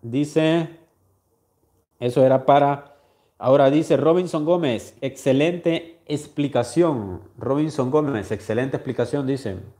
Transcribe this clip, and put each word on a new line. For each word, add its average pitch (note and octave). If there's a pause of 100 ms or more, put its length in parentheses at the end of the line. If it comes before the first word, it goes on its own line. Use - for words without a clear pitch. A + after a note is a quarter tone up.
Dice, D#3 (1200)
eso B2
era C3
para, C#3+ (440)
ahora C3+
dice D#3
Robinson D#3+
Gómez, D#3
"Excelente D#3+
explicación". C3+ (160)
Robinson C3+
Gómez, C#3
"Excelente A2
explicación", C3
dice. B2+ (220)